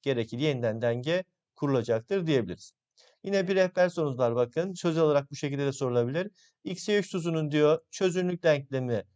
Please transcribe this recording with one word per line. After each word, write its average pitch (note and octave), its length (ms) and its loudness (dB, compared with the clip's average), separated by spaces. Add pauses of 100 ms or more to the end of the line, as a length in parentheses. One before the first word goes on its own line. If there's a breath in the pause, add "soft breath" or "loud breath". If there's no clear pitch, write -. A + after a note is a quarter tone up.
gerekir. A#2+ 360 -2
Yeniden A#2+ 440 -2
denge B2 420 -2 (320)
kurulacaktır C3 720 -2
diyebiliriz. A#2 460 -2 (500 soft breath)
Yine G3 260 0
bir G3 60 0
rehber F#3 340 4
sorumuz D3 300 -2
var A#2+ 180 2
bakın. D#3+ 380 -2
Sözel E3 280 0
olarak C#3+ 280 2
bu C#3+ 60 -12
şekilde C#3+ 300 -4
de C#3 60 0
sorulabilir. C3+ 580 -2 (340 soft breath)
X F3+ 240 -8
Y G#3 100 2
üç G3 120 -2
tuzunun D#3+ 400 -2
diyor D3+ 280 4 (120)
çözünürlük F3+ 520 -2
denklemi C3 600 0 (120)